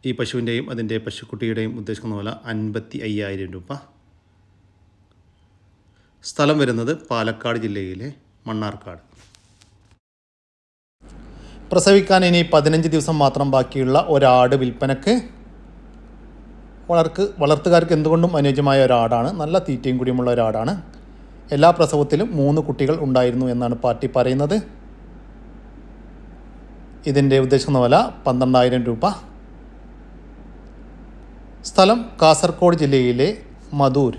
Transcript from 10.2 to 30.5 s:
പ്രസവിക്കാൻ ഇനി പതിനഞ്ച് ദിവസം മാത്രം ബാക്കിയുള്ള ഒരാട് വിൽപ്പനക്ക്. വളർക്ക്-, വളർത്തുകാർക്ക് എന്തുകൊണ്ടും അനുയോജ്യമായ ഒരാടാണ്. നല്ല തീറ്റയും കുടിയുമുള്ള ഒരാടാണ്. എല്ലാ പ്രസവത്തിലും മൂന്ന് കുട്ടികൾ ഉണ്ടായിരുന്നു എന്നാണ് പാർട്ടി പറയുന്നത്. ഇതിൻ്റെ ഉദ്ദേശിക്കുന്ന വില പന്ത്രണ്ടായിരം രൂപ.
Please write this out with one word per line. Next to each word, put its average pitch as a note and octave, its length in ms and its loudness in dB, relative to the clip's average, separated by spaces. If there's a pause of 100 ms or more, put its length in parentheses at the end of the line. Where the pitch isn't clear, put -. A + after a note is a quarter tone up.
പ്രസവിക്കാൻ F#3+ 480 4 (100)
ഇനി F3 120 4 (120)
പതിനഞ്ച് D#3+ 400 2
ദിവസം D#3 300 -2
മാത്രം C#3 320 0
ബാക്കിയുള്ള C3 420 0 (160)
ഒരാട് B2+ 480 4
വിൽപ്പനക്ക്. C3+ 520 -2 (1800)
വളർക്ക്-, E3+ 380 0 (120)
വളർത്തുകാർക്ക് E3 560 4
എന്തുകൊണ്ടും E3 420 2
അനുയോജ്യമായ C#3 480 2
ഒരാടാണ്. A#2+ 420 2 (120)
നല്ല D#3 140 -4 (120)
തീറ്റയും B2+ 320 -4
കുടിയുമുള്ള B2 360 -2
ഒരാടാണ്. A2+ 380 -2 (840)
എല്ലാ D#3 220 6
പ്രസവത്തിലും D#3 500 0 (120)
മൂന്ന് C#3+ 280 0
കുട്ടികൾ C#3+ 280 -2 (100)
ഉണ്ടായിരുന്നു B2+ 480 0
എന്നാണ് A#2+ 300 -2
പാർട്ടി B2 320 -2
പറയുന്നത്. C3 420 0 (2500)
ഇതിൻ്റെ C3+ 340 4
ഉദ്ദേശിക്കുന്ന C3 400 2
വില B2 100 4 (300)
പന്ത്രണ്ടായിരം B2+ 640 2
രൂപ. A2+ 160 -4 (2750)